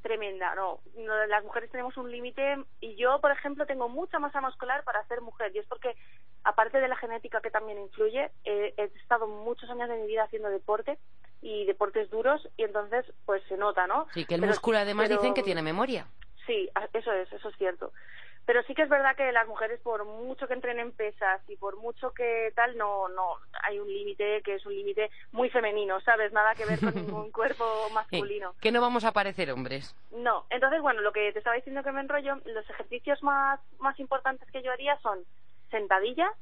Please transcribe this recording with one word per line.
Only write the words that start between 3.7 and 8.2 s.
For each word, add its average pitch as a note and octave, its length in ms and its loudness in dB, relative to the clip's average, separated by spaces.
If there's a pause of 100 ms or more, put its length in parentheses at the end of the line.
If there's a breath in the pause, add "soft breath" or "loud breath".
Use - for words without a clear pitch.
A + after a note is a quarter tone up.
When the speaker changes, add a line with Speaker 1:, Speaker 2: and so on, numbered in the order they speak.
Speaker 1:
mucha D#4 320 -2
masa C#4+ 200 -2
muscular C4 440 -2
para A3 240 -2
ser A#3+ 120 -4
mujer A3+ 320 -6
y G#3 60 -4
es G#3 80 -6
porque, A#3+ 300 -4 (480 soft breath)
aparte A3 360 6
de C4 60 4
la B3+ 100 2
genética A3+ 440 -2
que A3 100 -4
también G#3+ 300 -2
influye, G#3+ 500 0 (140)